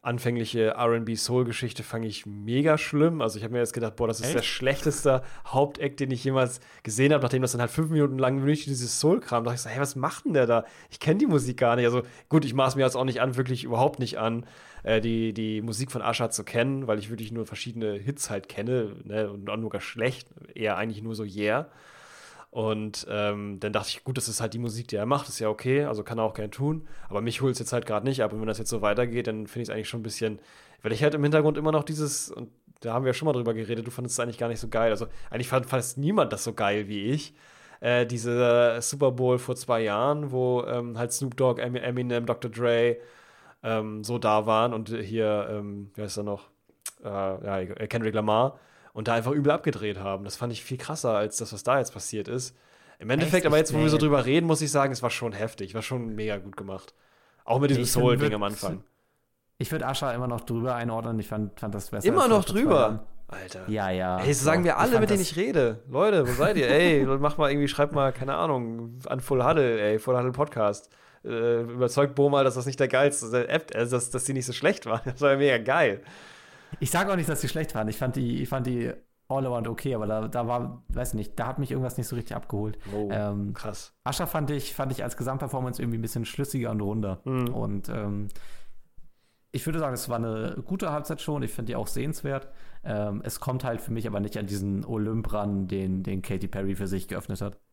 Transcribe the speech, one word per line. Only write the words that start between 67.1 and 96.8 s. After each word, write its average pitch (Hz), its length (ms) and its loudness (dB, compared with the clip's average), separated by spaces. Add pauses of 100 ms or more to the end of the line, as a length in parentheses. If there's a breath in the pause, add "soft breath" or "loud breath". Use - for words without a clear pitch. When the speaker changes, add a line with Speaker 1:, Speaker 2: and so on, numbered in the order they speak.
Speaker 1:
mach 143 180 2
mal 151 120 4
irgendwie, 143 180 2
schreibt 143 260 0
mal, 139 200 2
keine 135 220 -4
Ahnung, 120 720 -2
an 131 140 -4
Full 127 220 2
Huddle, 123 380 4
ey, 104 180 4
Full 127 160 0
Huddle 123 180 0
Podcast. 117 560 0 (360 soft breath)
Äh, 117 360 0
überzeugt 123 540 2
Bo 143 140 6
mal, 139 140 6
dass 131 120 4
das 127 120 -2
nicht 131 120 -6
der 131 100 4
geilste, 135 420 4
der 123 180 2
App, 156 260 0
also 120 200 0
dass, 120 160 0
dass 123 140 -2
die 135 80 -2
nicht 131 120 -2
so 127 80 -6
schlecht - 320 0
waren. 113 160 0
<laughs> - 40 -10
Das 127 160 -6
war 143 100 6
ja 139 60 6
mega 135 200 6
geil. 120 440 4 (800 loud breath)
Speaker 2:
Ich 139 120 -2
sag 190 180 2
auch 196 60 2
nicht, 165 140 0
dass 147 120 -2
die 160 60 -2
schlecht 156 280 -2
waren. 107 120 0
Ich - 100 -4
fand 127 200 -2
die, 120 260 0
ich 110 60 -6
fand 127 180 -2
die 120 240 -2 (380)
all 135 160 0
around 120 220 -2
okay, 117 280 -2
aber 110 100 -2
da, 214 220 0
da 120 200 -2
war, 123 420 -4
weiß 123 240 -2
nicht, 107 260 -4
da 127 80 -2
hat 135 120 -4
mich 135 120 -2
irgendwas 127 260 -2
nicht 117 100 -4
so - 80 -6
richtig 107 200 -6
abgeholt. 107 420 -4 (160 loud breath)
Speaker 1:
Oh, 104 180 -2
Speaker 2:
Ähm, 101 420 -2
Speaker 1:
krass. - 500 -10
Speaker 2:
Asha 139 220 -2
fand 147 260 -2
ich, 139 240 -4
fand 131 160 -2
ich 120 120 -4
als 117 140 -6
Gesamtperformance 127 640 -4
irgendwie 117 160 -2
ein 110 40 -2
bisschen 113 240 -4
schlüssiger 131 460 -4
und 107 100 0
runder. 101 420 -2
Speaker 1:
Mhm. 127 300 0
Speaker 2:
Und, 107 360 -4
ähm, 101 380 -4 (1200 soft breath)
ich - 160 -4
würde 160 120 -2
sagen, 143 140 0
es - 160 -6
war 117 80 0
eine 113 380 -2 (100)
gute 185 260 -2
Halbzeitshow 147 440 -4
und 139 80 -2
ich 120 80 -2
find 117 180 -4
die 120 60 -4
auch 113 120 -2
sehenswert. 135 600 -2 (340 soft breath)
Ähm, 104 400 -2
es - 160 -8
kommt 127 240 -2
halt 117 180 -2
für - 120 -4
mich 113 140 -4
aber 104 120 -2
nicht 104 180 -2
an 104 100 -4
diesen 98 360 -2
Olymp 113 480 -2
ran, 101 360 0
den, 95 360 -2
den 98 180 -2
Katy 95 260 -4
Perry 95 280 -2
für 98 120 -4